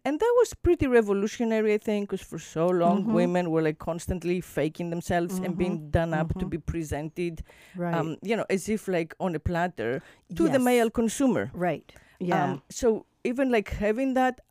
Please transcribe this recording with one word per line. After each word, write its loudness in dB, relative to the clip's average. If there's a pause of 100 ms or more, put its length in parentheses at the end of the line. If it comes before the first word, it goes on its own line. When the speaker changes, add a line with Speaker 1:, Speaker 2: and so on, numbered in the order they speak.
Speaker 1:
and -2
that 2
was 2
pretty 2
revolutionary, 2
I -2
think, -2
'cause -6
for -12
so -2
long, 2
Speaker 2:
Mm-hmm. 0
Speaker 1:
women 2
were, 2
like, 0
constantly -4
faking -4
themselves -2
and -4
being -2
Speaker 2:
Mm-hmm. -12
Speaker 1:
done 0
up -2
to -6
Speaker 2:
Mm-hmm. -4
Speaker 1:
be -6
presented, -6 (340)
Speaker 2:
Right. -2
Speaker 1:
um, -4
you -2
know, -2
as 0
if, -4
like, -2
on -2
a -4
platter -2 (340)
to 2
the 2
Speaker 2:
Yes. 4
Speaker 1:
male 4
consumer. 2
Speaker 2:
Right. -4 (260)
Yeah. 2 (100)
Speaker 1:
Um, -8
so 0 (180)
even, 0
like, 2
having 0
that 2